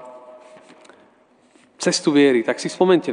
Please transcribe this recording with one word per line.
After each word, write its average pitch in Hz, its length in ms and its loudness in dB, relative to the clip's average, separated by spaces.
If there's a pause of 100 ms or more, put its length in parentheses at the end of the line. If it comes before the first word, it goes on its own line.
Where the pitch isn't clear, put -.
(1800)
cestu - 340 -4
viery, 139 300 4
tak 120 160 -4
si - 160 -10
spomente 185 380 0